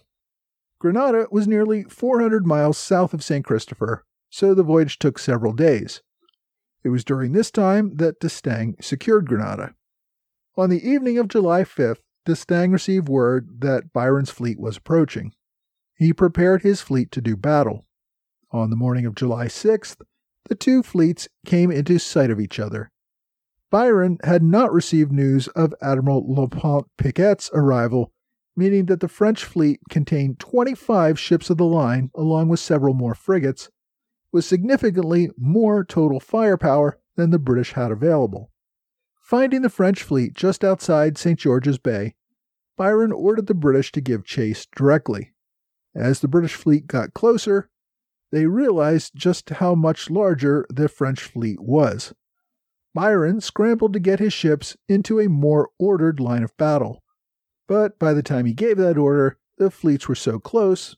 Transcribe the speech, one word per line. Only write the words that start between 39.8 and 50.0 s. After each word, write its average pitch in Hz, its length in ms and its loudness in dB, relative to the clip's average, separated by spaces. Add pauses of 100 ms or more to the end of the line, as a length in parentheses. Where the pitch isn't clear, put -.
fleet 131 320 -2
just 185 300 -2
outside 156 520 0
Saint 170 220 -2
George's 131 400 0
Bay, 107 380 -4 (600)
Byron 214 360 2
ordered 208 340 0
the 214 80 0
British 139 380 2
to 151 80 -4
give 120 240 -4
chase 110 500 -6
directly. 139 580 0 (600)
As 123 240 -2
the 143 100 -4
British 165 260 0
fleet 151 340 0
got - 260 -4
closer, 220 560 0 (640)
they 156 140 0
realized 170 680 0
just - 360 -2
how 180 260 0
much 160 340 -2